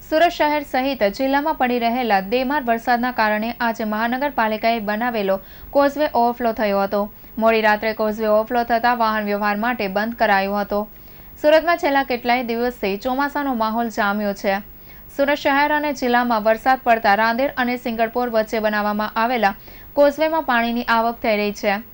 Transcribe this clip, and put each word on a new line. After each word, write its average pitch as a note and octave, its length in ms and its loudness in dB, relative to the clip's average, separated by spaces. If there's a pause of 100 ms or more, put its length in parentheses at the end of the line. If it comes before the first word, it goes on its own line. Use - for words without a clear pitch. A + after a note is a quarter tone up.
સુરત E4 320 2
શહેર D4+ 280 0
સહિત C4+ 460 -2
જિલ્લામાં C#4 480 0
પડી B3 220 0
રહેલા A#3 440 0
ધોધમાર B3+ 420 -2
વરસાદના A#3+ 480 0
કારણે G#3+ 340 0 (120)
આજે A3+ 260 -2
મહાનગરપાલિકાએ A#3 1000 -2
બનાવેલો G#3 540 -2 (340)
કોઝવે C#4+ 420 2
ઓવરફ્લો A#3+ 400 0
થયો G3+ 280 0
હતો. G3+ 180 0 (380)
મોડી A3 260 4
રાત્રે G#3+ 320 2
કોઝવે A3 340 -2
ઓવરફ્લો A3 360 2
થતા A#3+ 300 2
વાહન G#3+ 340 0
વ્યવહાર G#3 280 0
માટે A#3 300 -2
બંધ G#3+ 320 -4
કરાયો G3 360 2
હતો. G3+ 260 -2 (580)
સુરતમાં D#4+ 440 4
છેલ્લા C#4 220 2
કેટલાય B3 440 -2
દિવસથી A#3 500 -2
ચોમાસાનો C#4 560 -2
માહોલ A3 360 -2
જામ્યો G#3 440 -2
છે. G3+ 260 -2 (480)
સુરત C#4+ 260 0
શહેર C#4+ 380 2
અને D4+ 200 0
જિલ્લામાં A#3+ 540 0
વરસાદ C4 400 2
પડતા A3+ 340 4
રાંદેર A#3 360 0
અને B3 200 0
સિંગણપોર A#3 560 -2
વચ્ચે A3 320 0
બનાવવામાં G#3 580 -2
આવેલા A3+ 320 0 (380)
કોઝવેમાં D4+ 560 2
પાણીની A#3 420 0
આવક A#3 320 0
થઈ A3 160 2
રહી G#3 220 -2
છે. G3+ 180 0 (140)